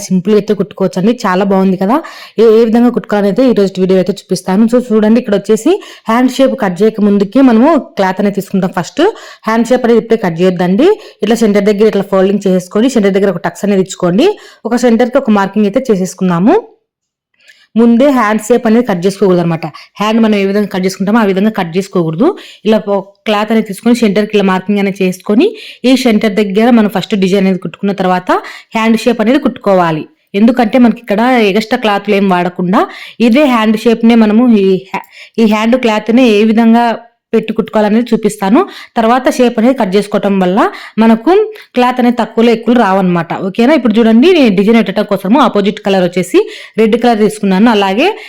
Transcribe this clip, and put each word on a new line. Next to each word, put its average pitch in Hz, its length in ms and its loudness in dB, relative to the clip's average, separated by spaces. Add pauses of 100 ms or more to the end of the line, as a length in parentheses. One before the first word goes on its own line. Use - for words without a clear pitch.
సింపుల్ 185 280 -2
గా 208 60 4
అయితే 208 200 -2
కుట్టుకోవచ్చండి. 190 520 -2 (120)
చాలా 185 260 0
బాగుంది 190 320 2
కదా. 208 140 0 (440)
ఏ, 220 40 4 (140)
ఏ 233 100 4
విధంగా 240 280 2
కుట్టుకోవాలని 202 360 -2
అయితే 240 180 0
ఈ - 80 4
రోజు 196 240 -2
వీడియో 185 200 2
అయితే 190 180 -4
చూపిస్తాను. 190 520 -2
So 247 160 2
చూడండి, 214 340 2
ఇక్కడ 208 180 -4
వచ్చేసి 220 340 0 (360)
హ్యాండ్ 254 260 0
షేప్ 269 280 2
కట్ 180 160 -4
చేయక 214 280 0
ముందుకే 202 420 0
మనము 233 200 4 (280)
క్లాత్ 190 240 -2
అనేది 202 180 -2
తీసుకుంటాం. 185 380 -4
ఫస్ట్ 185 260 -2 (440)
హ్యాండ్ 226 220 0
షేప్ 247 160 0
అనేది 226 180 4
ఇప్పుడే 226 200 -2
కట్ 170 160 -4
చేయొద్దండి. 185 480 2 (340)
ఇట్లా 220 220 0
సెంటర్ 202 260 0
దగ్గర 208 220 2
ఇట్లా 202 220 -4
ఫోల్డింగ్ 196 340 0
చేసుకొని 185 480 0
సెంటర్ 196 220 0
దగ్గర 196 180 -2
ఒక - 120 -14
టక్స్ - 200 -8
అనేది 190 180 0
ఇచ్చుకోండి. 185 420 0 (400)
ఒక 240 80 -2 (100)
సెంటర్ 233 280 0
కి 277 100 2
ఒక 220 160 0
మార్కింగ్ 196 300 -2
అయితే 247 120 -2 (100)
చేసేసుకుందాము. 185 640 0 (1200)
ముందే 233 280 4 (100)
హ్యాండ్ 214 300 0
షేప్ 240 220 0
అనేది 226 200 2
కట్ 180 160 -4
చేసుకోకూడదు 185 380 0
అనమాట. 165 240 -4 (320)
హ్యాండ్ 220 240 -2
మనం 214 160 2
ఏ 196 100 -2
విధంగా 202 240 -2
కట్ 180 140 -4
చేసుకుంటామో 196 360 -2
ఆ 208 80 2
విధంగా 196 280 0
కట్ 175 180 -4
చేసుకోకూడదు. 185 520 -2 (380)
ఇలా 214 200 2
పో-, 202 180 -2 (220)
క్లాత్ 214 260 -2
అనేది 220 180 0
తీసుకొని 233 300 0
సెంటర్ 208 300 0
కి - 60 -2
ఇలా 196 120 0
మార్కింగ్ 190 340 -2
అనేది 196 200 -4
చేసుకొని 208 440 -2 (420)
ఈ 254 40 4 (120)
సెంటర్ 220 360 0
దగ్గర 214 380 0
మనం 208 180 0
ఫస్ట్ 185 180 -6 (100)
డిజైన్ 190 240 0
అనేది 185 160 -2
కుట్టుకున్న 196 360 -6
తర్వాత 185 300 -2 (460)
హ్యాండ్ 226 280 2
షేప్ 233 200 0
అనేది 269 200 2
కుట్టుకోవాలి. 180 580 0 (380)
ఎందుకంటే 233 460 2
మనకి 226 180 0
ఇక్కడ 202 160 -2 (300)
ఎక్స్ట్రా 220 340 -2
క్లాత్లు 202 360 -2
ఏం 196 140 0
వాడకుండా 180 460 -2 (480)
ఇదే 269 240 4
హ్యాండ్ 220 320 0
షేప్ 226 260 0
నే 240 140 4
మనము 214 220 2 (180)
ఈ - 20 2 (220)
హ్యా-, - 180 -10 (360)
ఈ 226 120 4
హ్యాండ్ 226 300 0
క్లాత్ 214 340 -2
నే 254 80 4 (120)
ఏ 208 120 2
విధంగా 226 340 2 (500)
పెట్టి 220 220 -2
కుట్టుకోవాలనేది 220 540 0
చూపిస్తాను. 208 500 0 (360)
తర్వాత 240 300 0 (100)
షేప్ 240 220 0
అనేది 240 220 2
కట్ 202 160 -2
చేసుకోవటం 202 460 -2
వల్ల 185 180 0 (420)
మనకు 226 300 2 (440)
క్లాత్ 247 260 0
అనేది 240 180 2
తక్కువలో 226 340 0
ఎక్కువలో 226 300 0
రావన్నమాట. 185 440 0 (200)
ఓకేనా? 233 300 2
ఇప్పుడు 233 200 0
చూడండి, 233 300 4 (100)
నేను 240 200 2
డిజైన్ 220 200 4 (100)
పెట్టడం 208 240 -4
కోసము 190 320 0
ఆపోజిట్ 208 420 -2
కలర్ 196 220 0
వచ్చేసి 180 320 -2 (400)
రెడ్ 220 240 2
కలర్ 233 200 2
తీసుకున్నాను. 202 520 0
అలాగే 202 320 0 (200)